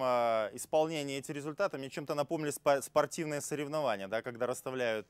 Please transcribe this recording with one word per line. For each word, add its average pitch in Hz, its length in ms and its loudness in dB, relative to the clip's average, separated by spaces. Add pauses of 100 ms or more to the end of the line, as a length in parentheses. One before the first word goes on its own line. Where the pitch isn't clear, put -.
а, 117 480 4
исполнении 151 640 0
эти 139 160 -8
результаты, 147 460 -2
мне 135 120 -8
чем-то 151 240 -4
напомнили 147 380 0
спо-, 139 280 4
спортивные 147 600 0
соревнования, 139 640 -2
да, 110 160 -2
когда 120 240 -4
расставляют, 123 640 -2